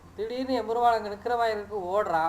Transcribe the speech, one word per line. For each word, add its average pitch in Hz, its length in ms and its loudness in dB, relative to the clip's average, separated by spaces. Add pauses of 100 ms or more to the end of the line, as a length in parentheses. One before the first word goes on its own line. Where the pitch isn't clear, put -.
(160)
திடீர்னு 247 380 -4
எம்பெருமான் 233 400 2
அங்க 214 160 -2
நிக்கிற 208 260 -4
மாதிரி 226 200 2
இருக்கு, 208 220 -8 (120)
ஓடுறா. 185 400 2